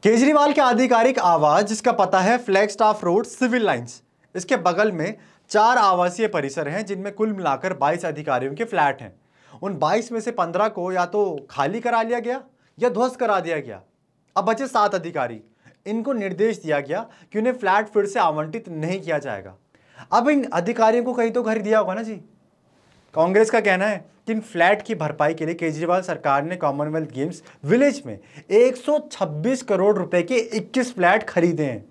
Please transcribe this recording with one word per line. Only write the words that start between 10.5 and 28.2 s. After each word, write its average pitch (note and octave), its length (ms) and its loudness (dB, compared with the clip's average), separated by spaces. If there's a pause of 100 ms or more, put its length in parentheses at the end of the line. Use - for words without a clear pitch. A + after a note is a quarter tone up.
को F#3 220 -6
या F3+ 140 0
तो F3+ 440 -4
खाली F3 300 -2
करा A#3 220 0
लिया A#3 180 -4
गया B3 220 -6 (360)
या A#3 100 0
ध्वस्त B3 280 0
करा G#3+ 240 0
दिया E3 180 -4
गया। A2 220 -12 (560)
अब F#3+ 80 0
बचे A3 220 0
सात G#3 280 2
अधिकारी, D3 460 -4 (460)
इनको A3+ 280 -4
निर्देश G3 440 -2
दिया D3+ 220 -2
गया D#3+ 260 -6 (260)
कि G#3 60 -2
उन्हें A#3+ 160 0
फ्लैट G#3 340 0
फिर G3+ 180 0
से G3 140 -4
आवंटित D#3 500 -2
नहीं E3+ 300 -4
किया D#3 200 -2
जाएगा। G2 360 -10 (560)
अब A#3 160 2
इन C#4+ 160 2
अधिकारियों A3+ 600 0
को B3 80 -4
कहीं A#3 180 0
तो A#3+ 120 -2
घर A3 180 -2
दिया G#3+ 180 2
होगा F#3+ 160 0
ना A3 80 -8
जी। G#3+ 200 -12 (920)
कांग्रेस F#3+ 360 4
का A3+ 100 2
कहना G3 260 2
है G3+ 240 -6 (160)
कि A3 60 -4
इन A3 100 -2
फ्लैट F#3+ 400 2
की A3+ 120 -6
भरपाई D3+ 400 -2
के D#3+ 120 -6
लिए E3+ 80 -4
केजरीवाल E3+ 480 -2
सरकार D3 400 -2
ने E3+ 140 -6
कॉमनवेल्थ D3+ 540 -4
गेम्स C#3 320 -6 (220)
विलेज B3+ 420 2
में G#2 120 -14 (320)